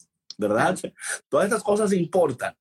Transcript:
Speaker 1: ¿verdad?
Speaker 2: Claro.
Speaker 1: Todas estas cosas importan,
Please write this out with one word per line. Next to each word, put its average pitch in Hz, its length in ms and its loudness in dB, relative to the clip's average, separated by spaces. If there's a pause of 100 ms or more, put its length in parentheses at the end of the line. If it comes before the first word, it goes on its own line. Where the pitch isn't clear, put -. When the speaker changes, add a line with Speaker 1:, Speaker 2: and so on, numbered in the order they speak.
(380)
Speaker 1:
¿verdad? 117 400 0
Speaker 2:
Claro. - 180 -12 (320)
Speaker 1:
Todas 160 180 2
estas 214 180 -2
cosas 208 280 0
importan, 165 680 0